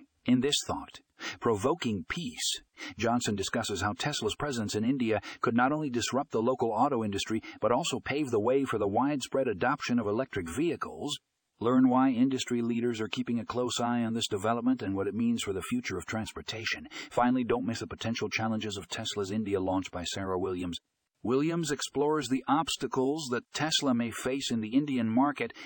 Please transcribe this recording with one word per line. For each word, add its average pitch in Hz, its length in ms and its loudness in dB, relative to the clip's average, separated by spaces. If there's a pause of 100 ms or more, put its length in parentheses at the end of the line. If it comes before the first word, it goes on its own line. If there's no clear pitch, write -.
(260)
In 123 160 6
this 143 240 2
thought, - 340 -8 (400)
Provoking 113 720 2
Peace, - 520 -4 (360)
Johnson 117 380 0
discusses 98 460 -2
how 104 120 0
Tesla's - 420 -2
presence 120 380 -4
in 107 100 0
India 117 380 2 (200)
could 117 140 2
not 123 160 6
only 151 200 -2
disrupt 120 400 0
the 113 100 2
local 120 300 2
auto 117 320 2
industry, 104 380 -2 (200)
but 110 100 4
also 131 280 2
pave 135 320 -2
the 113 80 4
way 127 260 2
for 113 140 -2
the 104 80 0
widespread 131 600 0
adoption 120 520 0
of 104 80 -2
electric 104 420 -2
vehicles. - 720 -4 (400)
Learn 127 280 6
why 127 220 6
industry 123 520 2
leaders 117 380 0
are 110 80 -2
keeping 123 320 -2
a 107 60 -6
close 123 340 -2
eye 120 240 2
on 113 100 0
this 113 140 -2
development 117 540 2
and 98 140 -2
what 98 120 0
it 98 80 -4
means 117 280 2
for 98 100 -2
the 92 80 -2
future 120 360 -4
of 85 80 -8
transportation. - 840 -6 (220)
Finally, 123 340 4
don't 120 220 2
miss 117 140 -2
the - 80 -6
potential 113 420 -4
challenges 110 460 -2
of 95 140 -10
Tesla's 101 420 -4
India 98 280 0
launch 92 320 0
by 87 120 -6
Sarah 95 340 -2
Williams. 90 420 -2 (440)
Williams 151 480 2
explores 147 560 0
the 131 200 0
obstacles 139 840 0
that 120 220 -4
Tesla 143 400 2
may 117 180 0
face 135 400 -4
in 113 100 0
the 110 140 -4
Indian 131 340 2
market, 123 420 2 (140)